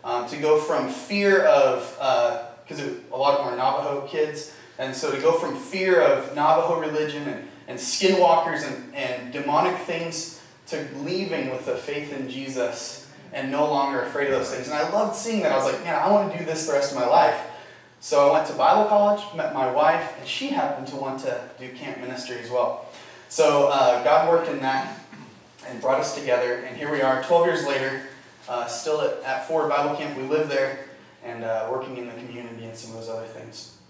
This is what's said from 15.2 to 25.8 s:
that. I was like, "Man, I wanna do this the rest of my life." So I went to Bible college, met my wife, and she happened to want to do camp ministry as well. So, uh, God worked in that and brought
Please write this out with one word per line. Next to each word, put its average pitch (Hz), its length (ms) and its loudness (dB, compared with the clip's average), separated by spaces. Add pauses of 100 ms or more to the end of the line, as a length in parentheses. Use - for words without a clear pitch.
that. - 100 2
I 185 40 2
was 175 140 2
like, 175 140 -4
"Man, 170 100 -2
I 185 160 0
wanna 202 280 2
do 165 80 -6
this 156 200 -4
the 151 60 -2
rest 139 200 2
of 135 60 -4
my 123 80 0
life." - 320 6 (640)
So - 300 6
I - 20 4
went - 140 2
to - 80 -6
Bible - 320 6
college, 208 340 4 (160)
met 151 160 -2
my 131 180 0
wife, - 480 2
and - 80 -14
she 269 220 -6
happened 269 380 -2
to 139 100 -12
want 135 280 -6
to 123 180 -4 (160)
do 127 160 -14
camp 127 240 -10
ministry 127 440 -10
as 113 60 -12
well. 123 380 -2 (420)
So, 147 400 4
uh, 131 340 4
God 156 280 6
worked - 180 4
in 139 120 -4
that 135 380 -2 (680)
and 123 100 -12
brought 131 220 2